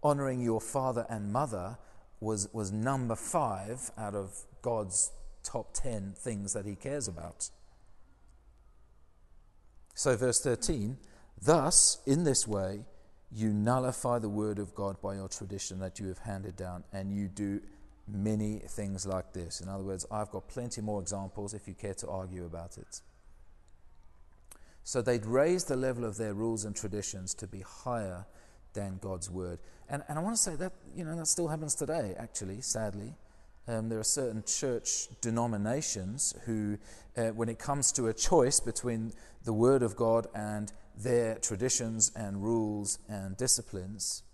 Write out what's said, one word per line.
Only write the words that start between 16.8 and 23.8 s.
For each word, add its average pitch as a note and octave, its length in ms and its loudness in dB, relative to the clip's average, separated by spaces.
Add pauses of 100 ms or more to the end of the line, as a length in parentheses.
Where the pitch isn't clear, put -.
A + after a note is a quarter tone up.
and G2 200 -4
you G2+ 160 0
do G2+ 320 -2 (460)
many G#2+ 520 0
things G2 480 -4
like F#2+ 260 -2
this." E2+ 280 -8
In F2 80 -8
other G2 160 -4
words, F#2+ 260 -4
I've G#2+ 200 -2
got F#2+ 180 -8
plenty A#2+ 320 -6
more G#2+ 200 -2
examples G2 540 -6
if G2+ 140 -10
you F#2+ 60 -10
care G2 200 -6
to - 140 -8
argue F#2 360 -4
about E2 340 -8
it. - 220 -14 (1800)